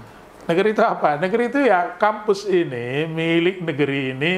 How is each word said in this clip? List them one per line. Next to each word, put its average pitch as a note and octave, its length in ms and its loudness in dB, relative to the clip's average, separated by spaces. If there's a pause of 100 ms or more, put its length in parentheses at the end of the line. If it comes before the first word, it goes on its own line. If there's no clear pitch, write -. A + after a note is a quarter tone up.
(420)
Negeri G3 300 2
itu A3 100 0
apa? E3 380 2
Negeri G3+ 280 0
itu C#4 140 -2
ya F3+ 320 2
kampus G#3 540 0
ini, C#3+ 580 -2
milik E3 560 0
negeri C#3 500 -2
ini, C#3+ 260 -2